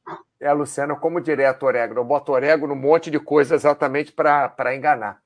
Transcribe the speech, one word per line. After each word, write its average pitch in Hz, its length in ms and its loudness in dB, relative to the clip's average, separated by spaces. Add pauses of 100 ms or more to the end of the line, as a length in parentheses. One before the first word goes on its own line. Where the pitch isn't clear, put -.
(400)
É, 143 120 0
Luciana, 147 400 -4
eu 139 60 -6
como 165 220 -2
direto 135 440 0
orégano. 120 360 0
Eu 120 40 0
boto 139 280 -2
orégano, 143 400 2
um 139 40 -6
monte 160 340 2
de 147 80 -2
coisa 147 380 2
exatamente 147 560 0
pra, 147 360 2
pra 127 260 -4
enganar. 131 520 -2